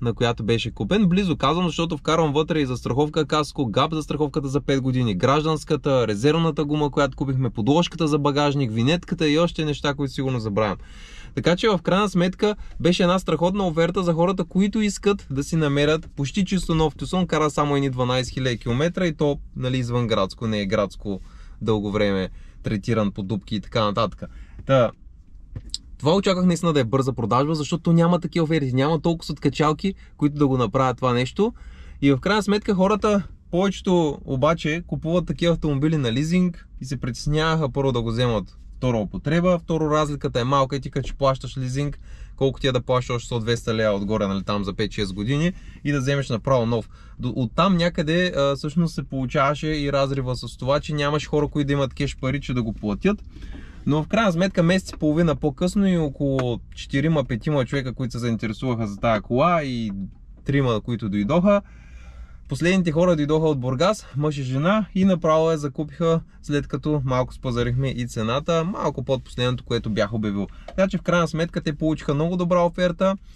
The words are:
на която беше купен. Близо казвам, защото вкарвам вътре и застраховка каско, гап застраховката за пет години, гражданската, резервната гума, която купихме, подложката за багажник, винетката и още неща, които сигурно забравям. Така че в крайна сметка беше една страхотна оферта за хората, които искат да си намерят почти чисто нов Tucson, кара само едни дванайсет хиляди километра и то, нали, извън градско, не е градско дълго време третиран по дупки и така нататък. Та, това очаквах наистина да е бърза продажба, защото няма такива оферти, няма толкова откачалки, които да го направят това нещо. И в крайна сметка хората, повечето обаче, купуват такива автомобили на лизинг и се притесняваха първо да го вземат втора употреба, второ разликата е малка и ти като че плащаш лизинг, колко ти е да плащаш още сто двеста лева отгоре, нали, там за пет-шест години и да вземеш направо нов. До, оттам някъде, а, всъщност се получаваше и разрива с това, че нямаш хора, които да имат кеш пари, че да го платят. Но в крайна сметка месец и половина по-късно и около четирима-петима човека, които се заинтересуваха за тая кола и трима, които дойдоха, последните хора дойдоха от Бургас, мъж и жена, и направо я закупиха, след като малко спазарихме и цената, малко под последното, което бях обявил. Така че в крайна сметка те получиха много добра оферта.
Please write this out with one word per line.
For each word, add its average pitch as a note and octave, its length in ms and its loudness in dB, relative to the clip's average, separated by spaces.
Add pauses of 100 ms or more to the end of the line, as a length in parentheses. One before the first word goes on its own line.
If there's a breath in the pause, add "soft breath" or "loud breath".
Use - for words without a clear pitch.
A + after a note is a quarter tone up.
на A2+ 120 -2
която A#2 300 -2
беше A2+ 280 0
купен. F#3 380 2
Близо F3+ 280 2
казвам, E3 280 2
защото E3 320 -2
вкарвам D#3 360 0
вътре D#3+ 260 0
и C#3+ 60 2
застраховка C3+ 600 0
каско, D3+ 400 -2
гап C3+ 280 0
застраховката D3 540 -2
за C3+ 140 0
пет C#3 200 0
години, B2 340 2
гражданската, C#3+ 920 2
резервната D3+ 580 2
гума, D3 260 0
която C#3+ 260 0
купихме, C3+ 320 0
подложката D#3 580 2
за D3 120 4
багажник, C#3+ 520 2
винетката D3+ 580 2
и D3 100 4
още E3 260 0
неща, C#3+ 280 -2
които C#3 200 -4
сигурно C3 260 -2
забравям. G#2+ 380 0 (580 loud breath)
Така D#3+ 200 2
че A3+ 140 2
в F#3 140 2
крайна F#3+ 260 2
сметка F#3 460 2 (240 loud breath)
беше F3 240 4
една F3+ 160 4
страхотна F3+ 480 0
оферта E3+ 360 2
за F3 100 2
хората, F3+ 320 2
които G#3 360 2
искат G3+ 500 0
да C#3 120 -2
си - 120 -4
намерят D3+ 600 2
почти D3 300 -2
чисто F3 300 0
нов D#3 200 2
Tucson, F3+ 320 -2
кара D3+ 220 2
само D3 260 0
едни C#3 140 2
дванайсет B2+ 440 -2
хиляди C3 240 -2
километра D#3+ 500 0
и D3+ 80 -2
то, D3 240 0 (160)
нали, B2+ 220 -2
извън A#2+ 300 0
градско, G#2+ 400 0
не G#2+ 120 0
е G2+ 60 -2
градско G2 560 -2 (400 soft breath)
дълго G#2+ 300 0
време G2 380 0 (340 soft breath)
третиран G#2+ 480 0
по G#2 120 -6
дупки G2+ 320 -4
и F#2+ 60 -4
така A#2 220 0
нататък. G#2 400 0 (420 loud breath)
Та, C3 260 4 (1040)
това D#3 180 2
очаквах F#3 300 2
наистина E3+ 280 2
да D3 60 4
е B2+ 40 4
бърза C3 300 0
продажба, B2 420 0
защото D#3+ 380 0
няма E3+ 260 6
такива E3 240 -2
оферти, D3 300 0
няма C#3 280 2
толкова E3+ 300 0
откачалки, A#2+ 600 0 (240 soft breath)
които D3 180 0
да C#3+ 120 4
го C3 100 2
направят B2+ 400 2
това B2+ 160 2
нещо. B2+ 400 0 (480 loud breath)
И C#3 100 6
в C3 80 4
крайна G3+ 240 2
сметка G#3 300 2
хората, G3+ 500 4 (280)
повечето F3+ 720 2
обаче, D#3 640 0
купуват D#3+ 380 -2
такива E3 280 0
автомобили D#3 440 0
на B2 140 0
лизинг E3+ 560 0 (140)
и C3+ 40 -10
се C3+ 120 -6
притесняваха D3 760 0
първо C3+ 200 0
да A#2+ 100 0
го A2+ 80 -2
вземат A2+ 480 0 (200)
втора B2 200 0
употреба, E3 640 2
второ D#3 320 0
разликата D3 480 0
е A#2 40 0
малка C3+ 320 2
и C3+ 60 -2
ти - 100 -8
като C3+ 160 -4
че - 60 -6
плащаш C3+ 440 0
лизинг, C3+ 420 -4 (360 loud breath)
колко C3+ 240 0
ти C#3 80 0
е C3 40 2
да B2+ 100 0
плащаш B2 340 0
още A#2 100 -6
сто A#2+ 140 -4
двеста A2+ 360 0
лева G#2+ 200 2
отгоре, G#2 320 0
нали, G2 160 -2
там G2+ 200 -2
за F#2+ 100 -6
пет-шест G2+ 400 -4
години C#3+ 400 -2 (300 loud breath)
и D3 80 -2
да C#3+ 80 0
вземеш C#3 300 -2
направо B2 360 0
нов. A#2 240 -2 (300 loud breath)
До, A#2+ 160 -4
оттам E3 420 2
някъде, F3 600 2
а, C#3 180 2
всъщност D#3+ 400 -2
се D3 80 -6
получаваше C#3 640 -2
и D3 240 -2
разрива C3+ 440 0
с A#2+ 220 -10
това, C#3 220 0
че D3+ 140 -8
нямаш D3 340 0
хора, D3 200 0
които C#3+ 200 -2
да C#3+ 60 0
имат C#3 200 0
кеш - 240 -4
пари, C3+ 240 -2
че C3+ 120 -6
да B2 100 -2
го A2 100 -4
платят. G#2 500 -2 (640 loud breath)
Но D3+ 160 2
в - 40 -8
крайна G#3+ 240 2
сметка F3+ 320 2
месец F#3 260 2
и - 100 -12
половина D#3 360 2
по-късно F3+ 520 0
и F3+ 100 2
около C3+ 600 0 (160)
четирима-петима C#3 880 0
човека, C3 280 -4
които B2 180 -6
се B2 80 -6
заинтересуваха A2+ 680 -2
за G2+ 100 -8
тая G#2+ 240 0
кола D#3 420 2
и A#2 280 -4 (540)
трима, B2+ 360 2
които A2 280 -4
дойдоха, E3+ 520 2 (880 loud breath)
последните E3+ 420 2
хора F3 240 4
дойдоха D#3 320 2
от D3 120 2
Бургас, C3 460 0 (120)
мъж D3 200 -2
и C#3 60 -4
жена, E3+ 420 0 (100)
и F#3+ 100 4
направо E3 460 4
я D#3+ 60 0
закупиха, D#3 640 -2 (200 soft breath)
след C#3+ 260 -2
като D3 380 -2
малко B2+ 280 0
спазарихме B2 540 -2
и A#2+ 200 -4
цената, C#3+ 560 0
малко D#3 420 -4
под C3 180 -2
последното, B2 400 -2
което A#2 260 -2
бях G#2 240 0
обявил. G2+ 340 -2 (200 loud breath)
Така F#3+ 200 0
че F#3+ 100 -2
в - 40 -4
крайна F3 260 2
сметка E3 340 -4
те D#3 140 -4
получиха D3+ 380 -2
много E3+ 240 0
добра F3 220 2
оферта. F3+ 560 2 (200 soft breath)